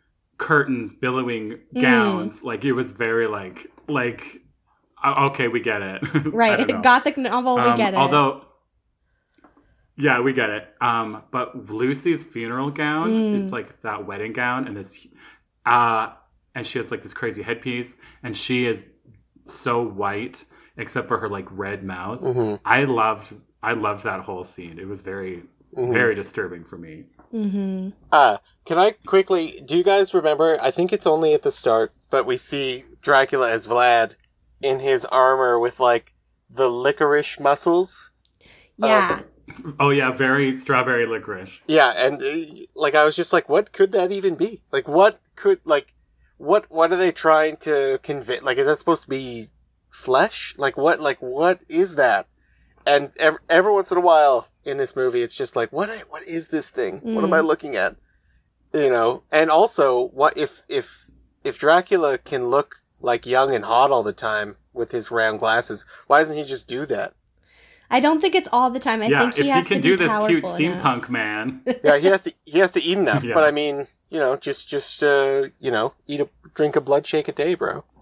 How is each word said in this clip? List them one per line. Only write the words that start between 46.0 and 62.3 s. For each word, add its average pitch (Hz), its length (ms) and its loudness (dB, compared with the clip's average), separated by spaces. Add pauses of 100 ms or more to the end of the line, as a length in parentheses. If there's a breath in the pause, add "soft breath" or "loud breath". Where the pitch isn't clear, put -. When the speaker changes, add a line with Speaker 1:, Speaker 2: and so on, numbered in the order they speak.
Speaker 3:
what, 160 320 0
what 165 220 2
are 185 40 2
they 180 160 2
trying 156 460 2
to 139 460 0
convey? 131 360 -6
Like, 131 180 -2
is 135 80 2
that 147 120 2
supposed 165 260 0
to - 40 -18
be 127 420 -8 (380)
flesh? - 680 0
Like, 135 200 -2
what, 156 240 2
like, 143 200 -2
what 151 480 0
is 170 280 -2
that?" 113 300 2 (600)
And 143 320 2
ev-, 151 200 2 (100)
every 185 240 4
once 196 180 0
in 180 80 0
a - 20 2
while 151 460 6 (180)
in 139 140 -6
this 131 160 -4
movie, 123 260 0
it's 117 140 -4
just - 220 -8
like, 117 160 -2
"What, 196 180 -4 (200)
what - 180 -16
is 165 200 -8
this 156 220 -4
thing? 180 320 -6
What 220 220 -2
am 190 80 0
I 160 80 4
Speaker 2:
Mm. 160 60 0
Speaker 3:
looking 151 300 -2
at?" 98 200 -2 (760)
You 147 160 2
know? 120 440 0
And 156 180 4
also, 143 600 2
what 139 280 0
if, - 300 -6
if, - 420 -8 (320)
if 139 160 -6
Dracula 160 600 2
can 127 280 -6